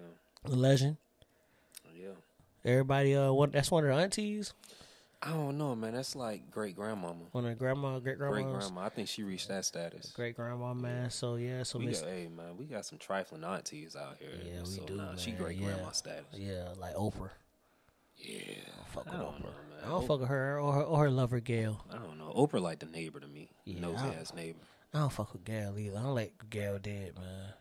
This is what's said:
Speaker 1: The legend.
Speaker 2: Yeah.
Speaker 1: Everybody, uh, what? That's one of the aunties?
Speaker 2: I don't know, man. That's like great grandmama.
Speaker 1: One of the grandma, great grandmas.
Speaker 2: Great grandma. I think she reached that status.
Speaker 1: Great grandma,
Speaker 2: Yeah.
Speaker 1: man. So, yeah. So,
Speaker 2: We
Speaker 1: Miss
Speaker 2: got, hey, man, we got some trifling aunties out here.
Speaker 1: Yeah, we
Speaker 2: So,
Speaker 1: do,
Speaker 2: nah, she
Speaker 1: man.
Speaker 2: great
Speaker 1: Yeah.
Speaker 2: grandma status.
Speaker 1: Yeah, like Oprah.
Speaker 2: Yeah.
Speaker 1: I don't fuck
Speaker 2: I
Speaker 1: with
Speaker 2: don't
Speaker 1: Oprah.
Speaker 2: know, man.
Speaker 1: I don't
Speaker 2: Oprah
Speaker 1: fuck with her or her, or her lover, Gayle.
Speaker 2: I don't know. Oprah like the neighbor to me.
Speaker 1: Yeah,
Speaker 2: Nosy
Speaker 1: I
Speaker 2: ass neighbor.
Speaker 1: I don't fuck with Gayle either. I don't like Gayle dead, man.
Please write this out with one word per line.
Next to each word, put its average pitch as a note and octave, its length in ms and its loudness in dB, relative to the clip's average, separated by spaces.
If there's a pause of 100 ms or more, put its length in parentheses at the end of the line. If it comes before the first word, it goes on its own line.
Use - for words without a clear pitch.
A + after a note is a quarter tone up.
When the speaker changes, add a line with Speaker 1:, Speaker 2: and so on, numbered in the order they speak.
(440)
Speaker 1:
The C3+ 140 4
legend. C3+ 400 8 (1000)
Speaker 2:
Yeah. F#2 120 -12 (560)
Speaker 1:
Everybody, C#3 500 6
uh, C#3 160 6
what? C#3 220 6
That's C#3 180 4
one D#3+ 140 6
of C3+ 100 6
the D#3 60 6
aunties? G#3 520 0 (680)
Speaker 2:
I D3 100 -2
don't C#3+ 260 2
know, C#3+ 180 2
man. A2+ 200 -2
That's C3 200 -2
like A2 340 -4
great G2+ 280 -2
grandmama. F2 560 -4
Speaker 1:
One B2 100 0
of A#2+ 60 0
the A#2 60 -2
grandma, C3 440 0
great C3 180 -2
grandmas. C#3 280 2
Speaker 2:
Great C3 120 0
grandma. F#2 280 -2
I A2 40 -2
think G2+ 200 -4
she G#2+ 140 -4
reached F#2 260 -4
that F#2+ 160 -2
status. - 500 -4
Speaker 1:
Great A#2 220 -4
grandma, A#2+ 320 -4
Speaker 2:
Yeah. B2 120 -2
Speaker 1:
man. B2 280 -2
So, A#2+ 260 -2
yeah. B2 280 -2
So, - 160 -4
Speaker 2:
We A#2+ 80 0
Speaker 1:
Miss A2+ 140 0
Speaker 2:
got, D#2+ 80 -4
hey, F2+ 200 -4
man, E2+ 260 -12
we A2+ 100 -10
got A#2 200 -6
some - 140 -10
trifling G2 440 -4
aunties - 540 -6
out C#2+ 200 -10
here. - 120 -14 (160)
Speaker 1:
Yeah, F2 160 -8
we F2 40 -6
Speaker 2:
So, F#2 200 -6
Speaker 1:
do, G2 100 -6
Speaker 2:
nah, F#2+ 220 -6
she A2+ 140 -4
Speaker 1:
man. G2 100 -4
Speaker 2:
great F2 160 -2
Speaker 1:
Yeah. G2 160 -2
Speaker 2:
grandma F#2 180 -4
status. D2+ 320 -4 (100)
Speaker 1:
Yeah, F#2+ 440 -6
like F2+ 180 -8
Oprah. F#2+ 360 -2 (840)
Speaker 2:
Yeah. - 220 -10
Speaker 1:
I G1+ 360 -12
don't G1+ 120 -14
fuck - 200 -8
Speaker 2:
I - 40 -8
Speaker 1:
with - 80 -4
Speaker 2:
don't D2+ 160 -4
Speaker 1:
Oprah. - 40 -8
Speaker 2:
know, - 60 -6
man. - 80 -8 (300)
Speaker 1:
I G2 60 -6
don't E3 140 0
Speaker 2:
Oprah B2+ 40 0
Speaker 1:
fuck D3 120 4
with B2 100 2
her C#3 300 2
or C#3+ 140 4
her, C#3 100 6
or D#3+ 200 6
her C#3+ 60 8
lover, B2+ 300 4
Gayle. A2 520 0
Speaker 2:
I - 60 -8
don't D#2+ 200 -10
know. - 180 -10
Oprah C3 260 6
like E2 180 0
the - 60 -8
neighbor D#2+ 340 -6
to - 80 -14
me. C#2+ 220 -14 (160)
Speaker 1:
Yeah, F2+ 140 -6
Speaker 2:
Nosy F2 260 -2
Speaker 1:
I A#2+ 100 0
Speaker 2:
ass - 180 -8
neighbor. E2 260 -8 (340)
Speaker 1:
I D3 60 2
don't C#3+ 120 4
fuck - 220 -4
with F2+ 120 -12
Gayle G#2 320 -2
either. G#2 200 -4
I A2 40 -2
don't C3+ 140 0
like A2 180 0 (160)
Gayle G2+ 300 -2
dead, G2+ 360 -6
man. F#2+ 460 -10